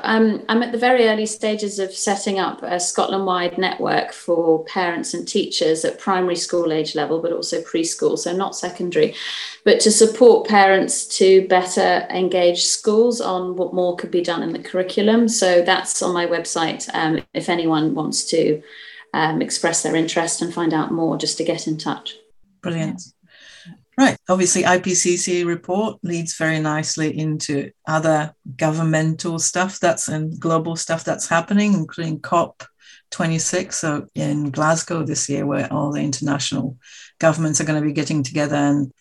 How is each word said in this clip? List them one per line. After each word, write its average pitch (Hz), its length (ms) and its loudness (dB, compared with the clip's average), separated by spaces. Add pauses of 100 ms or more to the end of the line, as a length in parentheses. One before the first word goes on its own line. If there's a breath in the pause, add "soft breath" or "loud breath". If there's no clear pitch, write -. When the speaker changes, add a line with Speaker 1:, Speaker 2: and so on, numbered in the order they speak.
Speaker 1:
Um, 220 420 4
I'm 226 160 2
at 240 80 -4
the 240 60 -2
very 240 320 4
early 214 160 0
stages 208 540 -4
of 190 120 -4
setting 196 480 -2
up - 240 -4
a 180 160 -4
Scotland-wide 180 800 -2
network - 560 -2
for 165 500 2
parents 175 500 -4
and 170 140 -8
teachers 160 560 0
at - 160 -4
primary 180 380 0
school 170 340 -2
age 156 240 -2
level, 156 260 -2
but 170 120 -2
also - 280 -4
preschool, - 560 -2
so 170 160 -4
not 190 220 -4
secondary, 175 600 -2 (500 loud breath)
but 208 160 6
to 214 100 6
support 220 560 8
parents 196 580 4 (120)
to 190 320 8
better 185 600 2
engage 180 540 2
schools 220 560 2
on 180 380 -4
what 180 160 -2
more 180 240 0
could 175 140 -8
be 175 100 2
done 170 200 -2
in 165 120 -4
the - 100 -10
curriculum. 208 640 2
So 185 340 4
that's - 400 0
on 180 120 0
my 175 120 -2
website, 170 680 -4
um, 160 260 0 (140)
if 160 160 -4
anyone 160 460 2
wants 151 340 -4
to, 156 340 2 (500 loud breath)
um, 156 280 0
express - 420 -2
their 156 140 0
interest 165 440 -2
and 165 120 -4
find 165 200 0
out 156 200 -2
more, 165 240 0
just 156 220 -4
to 160 40 -4
get 165 240 -2
in 156 100 -2
touch. - 380 -8 (460)
Speaker 2:
Brilliant. 165 400 -6
Speaker 3:
Yeah. - 120 -20 (840 loud breath)
Speaker 2:
Right. 254 200 4 (120)
Obviously, 185 360 2
I 180 140 4
P 185 160 -2
C 175 220 2
C 175 260 -2
report 185 600 -4
leads 170 340 -6
very 160 240 0
nicely 151 580 -2
into 151 500 -4 (160)
other 156 480 0 (220)
governmental 160 840 0
stuff 185 380 -2
that's, - 300 0
and 156 320 -6
global 165 380 0
stuff 165 260 -4
that's - 240 -4
happening, 202 460 2
including 156 480 -4
cop - 420 -2 (480 soft breath)
twenty-six, 175 680 -2
so 147 360 -4
in 147 360 -2
Glasgow 160 520 0
this 147 240 -4
year, 139 180 -2
where 143 240 -2
all 147 220 -2
the 147 80 -4
international 139 800 -4 (420 loud breath)
governments 156 400 2
are 156 60 -2
gonna 151 160 0
be 151 100 0
getting 147 320 -2
together 147 320 -2
and 143 460 0